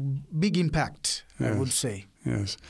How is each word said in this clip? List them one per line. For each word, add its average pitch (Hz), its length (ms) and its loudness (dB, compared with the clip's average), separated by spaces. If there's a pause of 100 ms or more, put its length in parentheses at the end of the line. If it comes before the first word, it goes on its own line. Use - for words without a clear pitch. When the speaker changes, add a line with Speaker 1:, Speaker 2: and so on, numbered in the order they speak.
(400)
Speaker 1:
big 180 160 2
impact, 156 680 0 (160)
I 123 60 0
Speaker 2:
Yes. 110 120 2
Speaker 1:
would 131 140 0
say. 101 340 -2 (180)
Speaker 2:
Yes. 107 340 -2 (120)